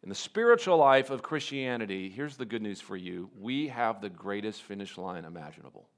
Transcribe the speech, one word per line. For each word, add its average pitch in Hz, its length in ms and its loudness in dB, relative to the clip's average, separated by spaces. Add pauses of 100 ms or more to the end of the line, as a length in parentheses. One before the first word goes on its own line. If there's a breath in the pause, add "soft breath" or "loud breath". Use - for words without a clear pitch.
In 90 60 -14
the 98 60 -8
spiritual 233 600 4
life 135 340 8
of 131 140 -6
Christianity, 120 840 -4
here's 135 260 -8
the 127 100 -8
good 110 160 -6
news 101 200 -8
for 95 160 -10
you. 90 320 -10 (100)
We 135 300 -4
have 117 320 -2
the 104 80 -8
greatest 101 540 -8
finish 101 340 -12
line 90 260 -10
imaginable. 80 640 -18 (100)